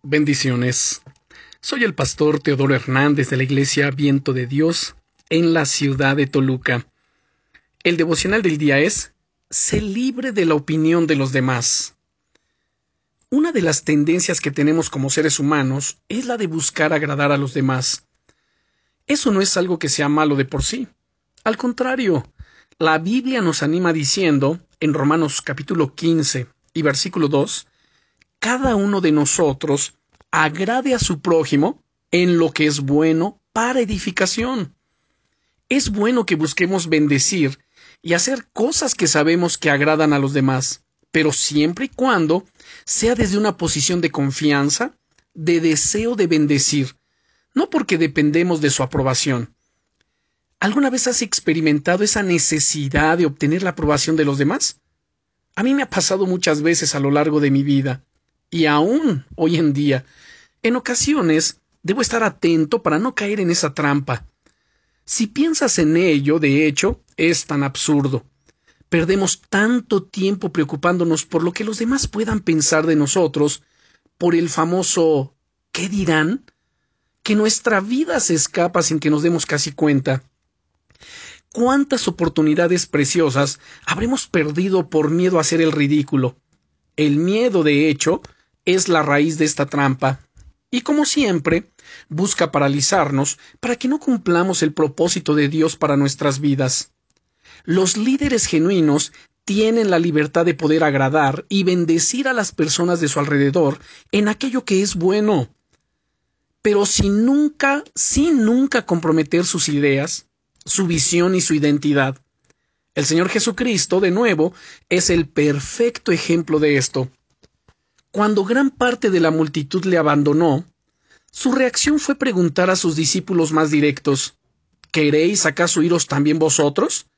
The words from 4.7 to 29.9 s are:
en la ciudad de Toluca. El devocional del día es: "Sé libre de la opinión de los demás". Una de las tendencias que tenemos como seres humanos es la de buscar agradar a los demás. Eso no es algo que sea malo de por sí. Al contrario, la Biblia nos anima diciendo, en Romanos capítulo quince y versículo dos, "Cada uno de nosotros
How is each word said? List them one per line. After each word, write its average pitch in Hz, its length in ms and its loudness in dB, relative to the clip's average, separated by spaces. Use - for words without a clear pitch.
en 165 260 2
la 156 120 2
ciudad 135 500 0
de 143 100 2
Toluca. 131 640 -2
El 175 140 2
devocional 170 440 0
del 165 160 0
día 147 220 2
es: - 320 -2
"Sé - 320 -2
libre 247 500 -4
de 196 140 0
la 156 100 4
opinión 160 500 2
de 151 120 2
los 135 160 -2
demás". 127 640 -2
Una 302 220 2
de 240 100 0
las 160 220 0
tendencias 160 560 0
que 147 120 -4
tenemos 156 380 0
como 135 200 -4
seres 151 280 0
humanos 139 600 -2
es 233 180 -6
la 240 120 -4
de 208 100 -2
buscar 156 460 -2
agradar 143 400 0
a 139 40 2
los 139 160 -4
demás. 131 520 -2
Eso 277 260 0
no 196 100 2
es 196 160 -2
algo 180 220 -2
que 147 100 -4
sea 143 180 -2
malo 147 300 2
de 135 80 0
por 135 180 -6
sí. 247 240 -6
Al 226 140 -2
contrario, 247 720 -2
la 160 220 2
Biblia 240 420 -2
nos 160 220 0
anima 170 280 0
diciendo, 151 680 0
en 151 140 0
Romanos 151 480 0
capítulo 147 520 -4
quince 156 540 -2
y 165 100 -4
versículo 147 440 -2
dos, 143 400 -2
"Cada 254 380 0
uno 202 240 0
de 160 100 2
nosotros 147 840 0